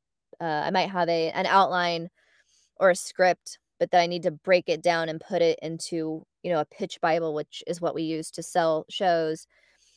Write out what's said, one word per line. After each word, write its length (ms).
uh, 240
I 60
might 200
have 180
a, 220
an 160
outline 600
or 140
a 40
script, 640
but 120
then 100
I 60
need 160
to 80
break 380
it 140
down 260
and 120
put 200
it 200
into, 640
you 100
know, 80
a 40
pitch 360
bible, 320
which 340
is 140
what 140
we 80
use 280
to 120
sell 460
shows. 580